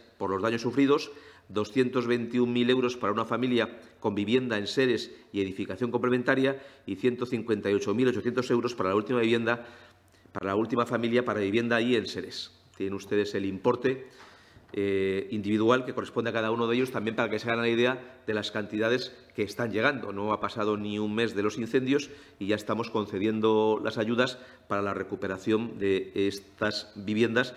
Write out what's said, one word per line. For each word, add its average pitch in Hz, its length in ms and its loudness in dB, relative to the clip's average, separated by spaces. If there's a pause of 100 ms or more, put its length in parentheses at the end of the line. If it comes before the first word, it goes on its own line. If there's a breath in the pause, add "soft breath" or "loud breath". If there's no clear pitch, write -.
(180)
por 98 120 -2
los 95 120 0
daños 113 200 0
sufridos, 139 500 2 (380 loud breath)
doscientos 120 560 0
veintiún 120 480 2
mil 120 160 4
euros 123 280 2
para 104 140 0
una 113 140 0
familia 120 540 0 (200 loud breath)
con 107 140 0
vivienda 113 440 2
en 101 100 -4
seres 127 440 0 (220 loud breath)
y 101 80 0
edificación 98 500 -4
complementaria 127 720 2 (240 loud breath)
y 98 100 -6
ciento 123 300 0
cincuenta 107 440 -2
y 101 40 4
ocho 101 200 2
mil 127 140 2
ochocientos 123 440 -2
euros 120 240 0
para 92 140 -2
la 98 60 2
última 113 240 0
vivienda, 117 460 2 (680 loud breath)
para 95 160 -6
la 98 80 0
última 117 300 0
familia 120 400 0
para 107 160 0
vivienda 117 400 2
y 120 140 2
en 101 100 2
seres. - 460 -10 (260)
Tienen 95 160 -4
ustedes 101 420 -2
el 98 100 -2
importe, 120 600 0 (640 loud breath)
eh, 98 580 0
individual 107 520 2
que 131 100 -8
corresponde 113 360 -4
a 104 40 -2
cada 110 180 0
uno 117 160 0
de 117 100 2
ellos, 127 140 0
también 110 260 -4
para 117 120 0
que 107 100 -2
se 117 100 -4
hagan 117 120 0
la 117 60 2
idea 123 580 0
de 110 80 -2
las 104 180 -4
cantidades 110 640 -2 (220)
que - 80 0
están 120 300 -4
llegando. 110 400 0
No 104 180 -2
ha 104 80 0
pasado 107 380 -2
ni 104 200 -4
un 107 160 -2
mes 110 220 0
de 104 80 0
los 107 140 0
incendios 131 520 0 (300 loud breath)
y 98 80 -4
ya 104 80 2
estamos 110 340 -2
concediendo 107 920 2
las 110 140 -4
ayudas 117 420 0 (300 loud breath)
para 101 120 0
la 101 120 -2
recuperación 95 840 -2
de 95 380 0
estas - 800 -2
viviendas 113 600 0